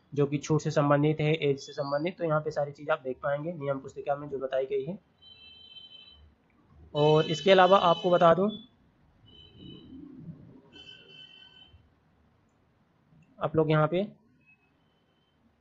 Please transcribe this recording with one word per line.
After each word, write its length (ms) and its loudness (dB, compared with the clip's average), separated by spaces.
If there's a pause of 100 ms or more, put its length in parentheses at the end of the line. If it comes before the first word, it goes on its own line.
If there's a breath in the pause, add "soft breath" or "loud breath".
(140)
जो 120 0
कि 140 -4
छूट 220 -2
से 100 -6
संबंधित 480 0
है, 160 0
एज 240 -2
से 140 -18
संबंधित। 440 -6
तो 60 -8
यहाँ 180 -2
पे 100 -8
सारी 200 -6
चीज़ 200 -10
आप 100 -2
देख 180 -8
पाएंगे 340 -6
नियम 260 -6
पुस्तिका 360 -8
में 140 -10
जो 100 -8
बताई 280 -4
गई 160 -4
है। 140 -8 (2000)
और 320 4
इसके 240 2
अलावा 280 8
आपको 320 2
बता 220 6
दूं, 160 0 (4000)
आप 160 -6
लोग 160 2
यहाँ 160 4
पे 200 -2 (1500)